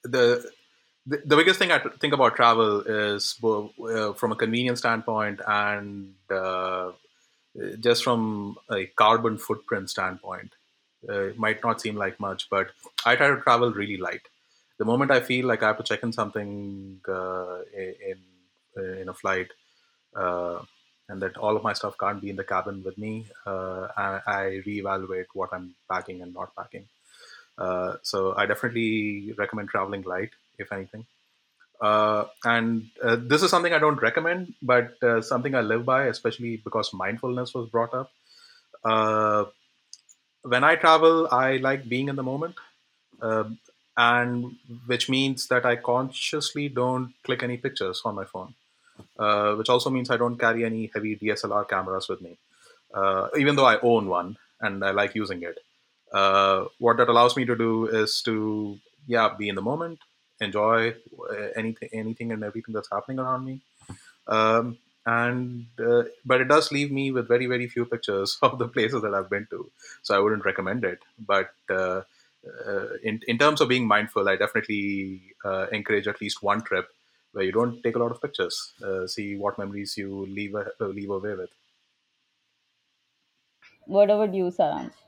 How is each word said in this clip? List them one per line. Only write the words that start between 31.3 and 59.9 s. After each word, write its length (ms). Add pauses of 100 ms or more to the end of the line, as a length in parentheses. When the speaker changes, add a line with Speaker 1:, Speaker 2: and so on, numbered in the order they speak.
Speaker 1:
Uh, 460 (180)
and, 460 (140)
uh, 160
this 240
is 60
something 240
I 60
don't 220
recommend, 600
but, 420
uh, 180
something 340
I 60
live 240
by, 200
especially 520
because 360
mindfulness 600
was 160
brought 240
up. 180 (720)
Uh, 600 (960)
when 220
I 120
travel, 560
I 260
like 300
being 220
in 60
the 80
moment, 320 (640)
uh, 240 (500)
and 600 (300)
which 240
means 380
that 180
I 100
consciously 960
don't 440 (100)
click 200
any 140
pictures 480
on 100
my 100
phone, 280 (680)
uh, 360
which 140
also 200
means 200
I 80
don't 200
carry 260
any 300
heavy 220
D 160
S 120
L 100
R 120
cameras 420
with 140
me, 160 (560)
uh, 340 (100)
even 180
though 100
I 160
own 260
one 300 (240)
and 220
I 80
like 240
using 280
it. 160 (520)
Uh, 540 (140)
what 180
that 120
allows 260
me 100
to 100
do 300
is 360
to, 580 (260)
yeah, 320
be 120
in 60
the 60
moment, 380 (400)